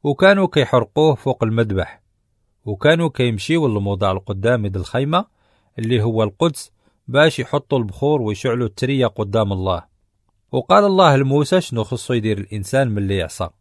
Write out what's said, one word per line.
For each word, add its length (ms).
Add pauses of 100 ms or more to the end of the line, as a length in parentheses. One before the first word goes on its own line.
وكانوا 440
كيحرقوه 680
فوق 300
المذبح، 580 (640)
وكانوا 440
كيمشيو 580
للموضع 460
القدامي 560
د 80
الخيمة 480 (540)
اللي 240
هو 200
القدس 500 (360)
باش 300
يحطوا 400
البخور 440
ويشعلوا 440
الترية 400
قدام 460
الله. 300 (720)
وقال 320
الله 320
لموسى 440
شنو 240
خصو 300
يدير 240
الإنسان 520
ملي 260
يعصى. 320 (120)